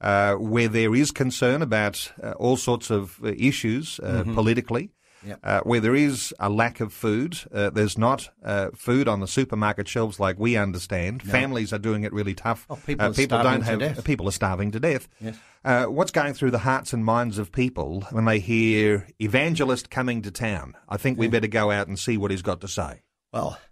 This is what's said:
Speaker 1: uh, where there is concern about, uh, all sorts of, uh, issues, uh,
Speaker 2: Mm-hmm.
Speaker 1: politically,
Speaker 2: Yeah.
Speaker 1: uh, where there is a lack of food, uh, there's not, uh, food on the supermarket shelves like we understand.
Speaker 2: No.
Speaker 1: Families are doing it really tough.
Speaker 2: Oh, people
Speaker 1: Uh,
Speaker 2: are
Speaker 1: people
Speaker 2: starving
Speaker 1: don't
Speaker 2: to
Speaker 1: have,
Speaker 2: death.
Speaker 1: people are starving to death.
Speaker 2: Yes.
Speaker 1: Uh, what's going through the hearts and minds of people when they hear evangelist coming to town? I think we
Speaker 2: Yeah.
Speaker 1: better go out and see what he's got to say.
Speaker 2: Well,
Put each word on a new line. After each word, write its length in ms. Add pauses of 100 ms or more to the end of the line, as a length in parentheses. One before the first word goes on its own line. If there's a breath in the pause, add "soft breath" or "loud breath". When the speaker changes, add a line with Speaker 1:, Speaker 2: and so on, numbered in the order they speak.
Speaker 1:
uh, 360
where 320
there 260
is 160
concern 500
about, 500 (120)
uh, 100
all 240
sorts 340
of, 320
uh, 140
issues, 640
uh, 200
Speaker 2:
Mm-hmm. 120
Speaker 1:
politically, 560 (360 soft breath)
Speaker 2:
Yeah. 160
Speaker 1:
uh, 200
where 180
there 160
is 420
a 100
lack 320
of 120
food, 480 (120)
uh, 180
there's 280
not, 320 (120)
uh, 320
food 340
on 120
the 80
supermarket 600
shelves 320
like 180
we 180
understand. 720
Speaker 2:
No. 60
Speaker 1:
Families 400
are 60
doing 260
it 80
really 220
tough. 360
Speaker 2:
Oh, 60
people 280
Speaker 1:
Uh, 60
Speaker 2:
are 20
Speaker 1:
people 260
Speaker 2:
starving 140
Speaker 1:
don't 80
Speaker 2:
to 60
Speaker 1:
have, 120 (180)
Speaker 2:
death. 80
Speaker 1:
people 240
are 40
starving 380
to 100
death. 280 (120)
Speaker 2:
Yes. 160 (280 loud breath)
Speaker 1:
Uh, 220
what's 260
going 220
through 180
the 80
hearts 320
and 120
minds 320
of 140
people 520 (100)
when 140
they 120
hear 720 (120)
evangelist 720
coming 320
to 80
town? 440 (140)
I 80
think 220
we 80
Speaker 2:
Yeah. 60
Speaker 1:
better 160
go 240
out 160
and 100
see 180
what 140
he's 120
got 180
to 80
say. 340 (300)
Speaker 2:
Well, 260 (140)